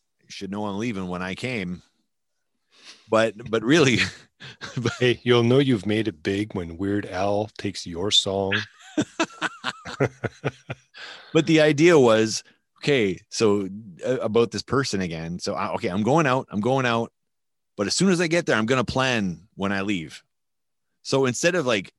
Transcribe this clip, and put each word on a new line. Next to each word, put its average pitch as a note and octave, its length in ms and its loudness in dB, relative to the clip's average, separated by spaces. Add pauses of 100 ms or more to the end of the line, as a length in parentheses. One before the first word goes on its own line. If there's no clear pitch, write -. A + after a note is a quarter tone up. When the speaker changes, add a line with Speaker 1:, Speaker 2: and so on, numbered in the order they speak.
(300)
Speaker 1:
"Should F#2+ 220 -12
know G#2 160 -6
I'm G2 120 -6
leaving G2 300 -6
when F2+ 140 -6
I F#2 120 -6
came." F#2+ 480 -8 (1300)
But, A2 260 2 (160)
but A2 120 -2
really, C3+ 360 4 (400)
<laughs> - 380 -16
but A#2 240 -4
Speaker 2:
Hey, B2 220 2
you'll A#2+ 200 4
know B2 160 4
you've B2+ 280 2
made G#2+ 220 0
it - 140 -10
big G2+ 320 -2
when E2+ 220 -8
Weird G2+ 300 -2
Al G2+ 520 -2
takes - 280 -8
your F2+ 240 -6
song. G2 440 0 (420)
<laughs> - 100 0 (2250)
Speaker 1:
But D#3+ 140 2
the D#3 140 6
idea D#3 380 6
was, A2 440 4 (400)
okay, A2 360 0 (100)
so, G2+ 400 2 (360)
uh, B2+ 140 -2
about A2 320 2
this G2+ 120 -6
person G#2 380 -2
again. E2 380 -6
So, - 160 -6
I, F#2 200 -6
okay, - 140 -4
I'm G2 140 -2
going C#3+ 240 2
out, C3 240 -2
I'm G#2 100 -6
going B2+ 260 0
out. A#2 260 -2 (640)
But G2+ 100 -2
as - 80 -4
soon F#3+ 160 2
as E3+ 100 2
I F3 60 0
get E3+ 200 0
there, C3 100 2
I'm A2 100 0
gonna B2+ 180 2
plan G#2+ 680 -2
when G2 180 -4
I G2 100 -4
leave. F2+ 400 -6 (800)
So C3+ 240 0
instead E3 280 0
of, D#3 120 0
like, G#2 320 -2